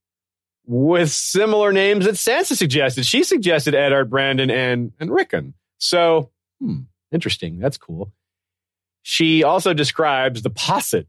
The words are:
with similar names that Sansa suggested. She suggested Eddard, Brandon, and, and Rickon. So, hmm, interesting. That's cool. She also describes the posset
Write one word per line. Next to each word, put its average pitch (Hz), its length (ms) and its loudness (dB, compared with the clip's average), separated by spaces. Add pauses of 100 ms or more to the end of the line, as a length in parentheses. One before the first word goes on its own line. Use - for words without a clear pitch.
(680)
with 151 440 2
similar 208 640 0
names 196 320 2
that 208 100 2
Sansa 269 420 0
suggested. 131 500 0
She 269 160 2
suggested 170 520 0
Eddard, 139 360 2
Brandon, 135 400 0
and, 123 480 -2
and 165 120 -6
Rickon. 165 440 -2 (240)
So, 165 520 2 (300)
hmm, 180 200 -4 (320)
interesting. 87 460 -4
That's 127 200 -4
cool. 95 340 -12 (920)
She 160 420 2
also 180 280 2
describes 135 720 0
the - 80 -4
posset 113 580 -2